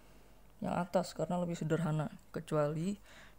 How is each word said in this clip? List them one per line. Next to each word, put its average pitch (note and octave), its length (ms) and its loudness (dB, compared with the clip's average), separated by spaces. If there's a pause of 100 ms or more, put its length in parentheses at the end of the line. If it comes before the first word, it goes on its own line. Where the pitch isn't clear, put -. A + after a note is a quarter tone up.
(600)
yang - 160 -2
atas F3+ 400 2
karena F3+ 240 0
lebih E3+ 160 0
sederhana. D#3 560 2 (240)
Kecuali D#3+ 640 0 (400)